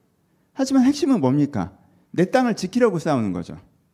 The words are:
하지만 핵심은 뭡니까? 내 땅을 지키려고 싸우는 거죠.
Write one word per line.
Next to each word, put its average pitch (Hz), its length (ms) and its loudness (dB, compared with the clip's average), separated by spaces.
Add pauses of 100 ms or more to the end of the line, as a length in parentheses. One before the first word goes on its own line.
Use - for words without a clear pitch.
(540)
하지만 269 300 0
핵심은 269 360 2
뭡니까? 131 580 0 (340)
내 165 140 0
땅을 247 300 0
지키려고 190 440 0
싸우는 123 340 -2
거죠. 85 260 -10 (340)